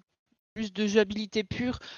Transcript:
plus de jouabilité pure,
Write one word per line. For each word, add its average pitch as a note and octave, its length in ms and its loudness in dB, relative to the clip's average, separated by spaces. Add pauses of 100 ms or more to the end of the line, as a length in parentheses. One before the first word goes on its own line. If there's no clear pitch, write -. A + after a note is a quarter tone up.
(540)
plus G#3+ 180 -6
de G#3 140 0
jouabilité G#3 580 2
pure, B3 340 -4 (200)